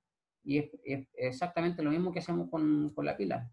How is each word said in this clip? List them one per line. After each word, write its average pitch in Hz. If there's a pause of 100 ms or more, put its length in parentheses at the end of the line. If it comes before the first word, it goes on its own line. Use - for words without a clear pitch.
(440)
Y 143
es, 147 (140)
es 135
exactamente 170
lo 147
mismo 175
que 175
hacemos 170
con, 151
con -
la -
pila, -